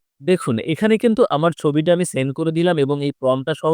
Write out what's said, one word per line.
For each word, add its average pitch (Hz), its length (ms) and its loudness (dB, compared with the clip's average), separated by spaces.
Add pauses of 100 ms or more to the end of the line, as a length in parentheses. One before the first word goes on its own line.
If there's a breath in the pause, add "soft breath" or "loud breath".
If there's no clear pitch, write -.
(220)
দেখুন 143 380 0
এখানে 208 380 0
কিন্তু 226 320 2
আমার 156 240 2
ছবিটা 156 400 0
আমি 175 120 0
সেন্ড 135 280 -4
করে 160 180 -4
দিলাম 170 260 0
এবং 143 260 0
এই 143 80 -2
প্রম্পটটা 131 440 -2
সহ 156 180 -2